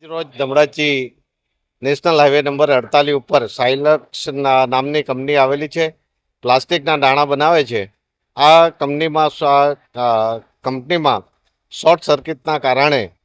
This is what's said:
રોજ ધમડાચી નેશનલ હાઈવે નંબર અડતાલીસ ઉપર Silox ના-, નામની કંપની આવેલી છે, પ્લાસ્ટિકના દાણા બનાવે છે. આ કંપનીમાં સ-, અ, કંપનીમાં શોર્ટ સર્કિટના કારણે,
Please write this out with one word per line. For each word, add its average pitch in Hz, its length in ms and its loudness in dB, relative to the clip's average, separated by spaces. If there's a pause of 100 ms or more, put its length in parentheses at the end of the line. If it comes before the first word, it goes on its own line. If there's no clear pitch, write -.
રોજ 160 240 -10 (120)
ધમડાચી 139 800 -2 (680)
નેશનલ 147 380 0
હાઈવે 143 220 4
નંબર 143 280 0
અડતાલીસ 143 440 0
ઉપર 135 300 0
Silox 139 880 -2
ના-, 135 340 0
નામની 139 360 -2
કંપની 135 340 -4
આવેલી 143 320 0
છે, 160 200 -4 (540)
પ્લાસ્ટિકના 147 540 0
દાણા 139 280 2
બનાવે 147 400 0
છે. 110 300 -8 (420)
આ 160 320 6
કંપનીમાં 151 600 -2
સ-, - 140 -8 (540)
અ, 113 400 -2 (260)
કંપનીમાં 131 580 -2 (480)
શોર્ટ 165 320 0
સર્કિટના 151 560 -4
કારણે, 131 520 0 (140)